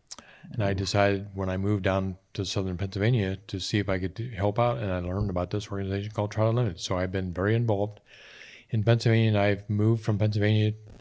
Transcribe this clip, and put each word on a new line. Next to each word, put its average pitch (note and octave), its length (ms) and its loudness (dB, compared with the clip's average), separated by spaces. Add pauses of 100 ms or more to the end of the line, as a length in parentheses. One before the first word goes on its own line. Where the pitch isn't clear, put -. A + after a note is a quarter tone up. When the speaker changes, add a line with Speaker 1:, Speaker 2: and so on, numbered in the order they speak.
(520)
Speaker 1:
And A#2 100 -2
I G2+ 80 2
Speaker 2:
Ooh. G2 40 0
Speaker 1:
decided G2+ 600 2
when F#2+ 160 -2
I F#2 60 -2
moved G2 260 0
down F#2+ 360 0 (160)
to G2+ 100 -4
southern F#2+ 320 -4
Pennsylvania F#2+ 640 0 (100)
to G2 100 -6
see G#2 220 -2
if G2 80 -2
I F#2+ 100 0
could F2+ 160 -4
do, A#2+ 160 -8
help G#2 300 0
out, A#2+ 180 0
and G#2 140 -4
I F#2 80 -2
learned F#2+ 300 -2
about F2+ 200 -2
this G#2 220 -6
organization G2 400 -4
called G#2 180 -2
Trout A2 200 2
Unlimited. A2 280 -2
So - 180 -4
I've F#2 140 -2
been F#2 240 -4
very G2 220 2
involved G#2+ 420 0 (720)
in A2 140 0
Pennsylvania, A2+ 460 4
and G#2 80 4
I've G2+ 300 2
moved A2 360 2
from G#2 140 0
Pennsylvania G#2+ 560 2 (260)